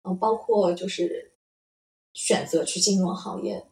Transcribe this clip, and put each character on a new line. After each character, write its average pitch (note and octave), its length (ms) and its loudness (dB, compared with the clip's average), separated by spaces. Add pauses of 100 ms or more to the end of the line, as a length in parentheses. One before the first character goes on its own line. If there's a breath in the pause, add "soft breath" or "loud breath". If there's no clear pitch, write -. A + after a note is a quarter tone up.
呃， F#3 140 -4
包 A3 200 2
括 G#3 380 4
就 F3+ 140 -4
是 - 460 -4 (800)
选 - 340 0
择 D#3+ 160 0
去 - 160 -6
金 G3 200 4
融 F3+ 140 2
行 - 300 -8
业。 G#2 280 -6